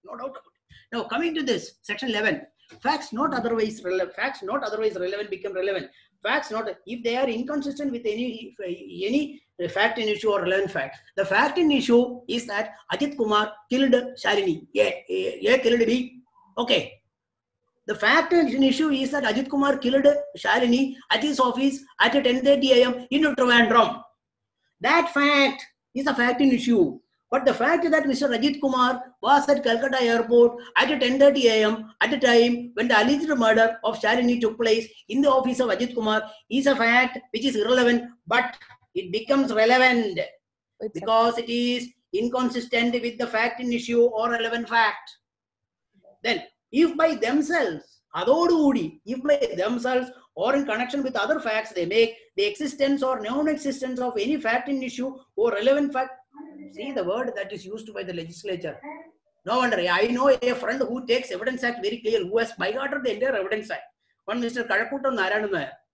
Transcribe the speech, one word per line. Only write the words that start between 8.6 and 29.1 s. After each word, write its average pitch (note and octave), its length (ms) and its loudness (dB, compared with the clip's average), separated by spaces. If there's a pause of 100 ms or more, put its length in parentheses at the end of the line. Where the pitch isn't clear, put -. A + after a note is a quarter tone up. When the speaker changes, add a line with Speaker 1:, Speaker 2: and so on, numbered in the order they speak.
Speaker 1:
any F#3 1040 -6
fact A3+ 300 0
in A3 80 -2
issue G#3 240 -2
or G3 100 0
relevant F#3+ 300 -2
fact. C#3 260 -8 (200)
The F#3+ 80 0
fact A#3+ 320 0
in E4 140 2
issue B3 580 2
is A#3 180 -6
that A3 240 -4 (220)
Ajit C#4+ 240 -4
Kumar G#3+ 340 0 (180)
killed C4 220 2
Shalini. G3+ 760 0 (120)
A, F#2+ 320 0
A, F#2+ 440 0
A C4 60 4
killed A#3 260 2
B. B3 360 -2 (360)
Okay. A#3 440 -2 (840)
The G#3+ 60 -4
fact D4+ 400 2
in C4+ 300 4
issue C#4 260 2
is C4+ 220 -2
that C#4+ 140 -2
Ajit B3 240 0
Kumar C#4 280 0
killed C4+ 300 4 (280)
Shalini B3 600 2 (160)
at G3+ 100 2
his C#4 180 -2
office C4 440 0 (160)
at B3+ 140 4
ten B3+ 300 2
thirty C4+ 280 4 (100)
A B3+ 60 6
M B3 240 -6
in C#4+ 100 2 (140)
Trivandrum. A#3+ 680 4 (800)
That D#4+ 320 2
fact C#4+ 500 2 (300)
is C#4 140 -2
a C4+ 80 0
fact B3 260 0
in C4+ 100 6
issue. A#3 480 2 (320)
But C4 140 0
the C4 80 4
fact E4 360 2
that D4 180 2
Mister C4+ 220 0
Ajit B3 320 0
Kumar B3+ 400 0 (200)